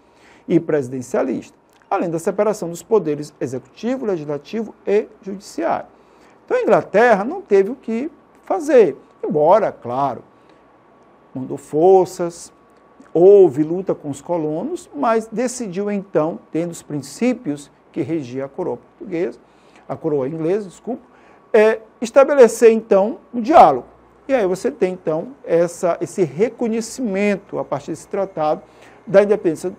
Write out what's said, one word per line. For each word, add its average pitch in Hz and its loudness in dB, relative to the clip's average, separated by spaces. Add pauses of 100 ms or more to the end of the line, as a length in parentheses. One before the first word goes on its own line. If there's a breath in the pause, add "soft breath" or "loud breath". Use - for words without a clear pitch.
(480 soft breath)
e 170 2
presidencialista, 135 -4 (320)
além 190 -4
da 165 -6
separação 190 -2
dos 170 -12
poderes 151 -2
executivo, 214 -8
legislativo 156 -6 (120)
e 208 0 (140)
judiciário. 202 -6 (560 soft breath)
Então - -2
a 508 0
Inglaterra 208 2
não 359 -8
teve 196 2
o 269 -8
que 233 -8 (320)
fazer, 277 2 (260)
embora, 180 2
claro, 123 -6 (1080 soft breath)
mandou 135 -10
forças, 180 2 (640)
houve 175 6
luta 170 -4
com 151 -8
os 135 -8
colonos, 175 -6
mas 226 -2
decidiu 208 -6
então, 185 -4 (120)
tendo 170 -4
os 165 -16
princípios 147 -6 (200)
que 175 -6
regia 135 -6
a 139 -14
coroa 139 -8
portuguesa, 196 -10 (480 soft breath)
a 143 -8
coroa 143 -4
inglesa, 165 -4
desculpa, - -12 (500 soft breath)
é, 220 4 (200)
estabelecer 254 6
então 214 0 (120)
um 240 -8
diálogo. 208 6 (420)
E 269 0
aí 233 2
você 180 -2
tem 185 -2
então 180 -4 (160)
essa, 170 0
esse 180 -6
reconhecimento 208 -4
a 139 -4
partir 143 -6
desse - -12
tratado 170 -4 (460 loud breath)
da 196 6
independência 190 -2